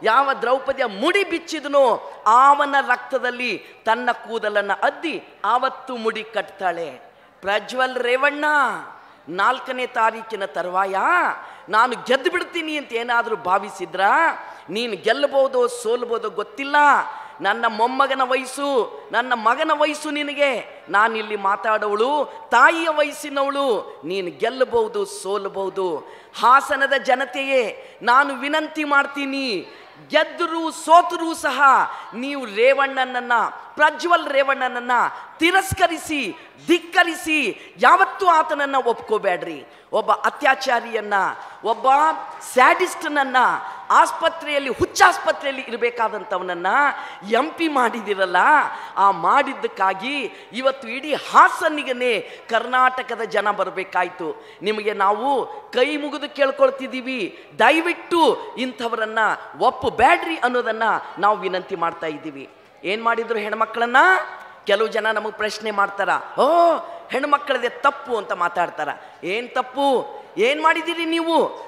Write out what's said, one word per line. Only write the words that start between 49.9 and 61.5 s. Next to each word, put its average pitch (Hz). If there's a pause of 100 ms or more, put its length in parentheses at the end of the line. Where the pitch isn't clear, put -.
ಇವತ್ತು 262
ಇಡೀ 269
ಹಾಸನಿಗನೇ 254 (300)
ಕರ್ನಾಟಕದ 247
ಜನ 208
ಬರಬೇಕಾಯ್ತು. 180 (180)
ನಿಮಗೆ 214
ನಾವು 208 (240)
ಕೈ 277
ಮುಗಿದು 285
ಕೇಳ್ಕೊಳ್ತಿದ್ದೀವಿ, 262
ದಯವಿಟ್ಟು 320
ಇಂಥವರನ್ನ 226 (400)
ಒಪ್ಪಬೇಡ್ರಿ 269
ಅನ್ನೋದನ್ನ 226 (360)
ನಾವು 202
ವಿನಂತಿ 185